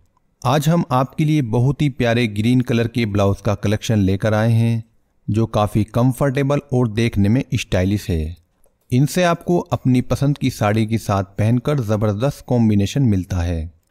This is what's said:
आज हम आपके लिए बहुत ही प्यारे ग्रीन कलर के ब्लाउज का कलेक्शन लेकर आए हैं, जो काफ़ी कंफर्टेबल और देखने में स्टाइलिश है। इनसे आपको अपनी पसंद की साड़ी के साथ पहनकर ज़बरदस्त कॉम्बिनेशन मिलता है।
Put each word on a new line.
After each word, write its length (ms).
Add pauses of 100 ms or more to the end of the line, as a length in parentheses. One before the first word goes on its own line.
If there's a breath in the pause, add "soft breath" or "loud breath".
(440)
आज 240
हम 220
आपके 340
लिए 180
बहुत 400
ही 60
प्यारे 380
ग्रीन 340
कलर 280
के 180
ब्लाउज 340
का 140
कलेक्शन 440
लेकर 360
आए 180
हैं, 320 (460)
जो 160
काफ़ी 380
कंफर्टेबल 760 (120)
और 160
देखने 400
में 160 (100)
स्टाइलिश 560
है। 260 (560)
इनसे 320
आपको 340
अपनी 420
पसंद 380
की 120
साड़ी 360
के 120
साथ 260
पहनकर 560
ज़बरदस्त 640
कॉम्बिनेशन 560
मिलता 340
है। 420 (120)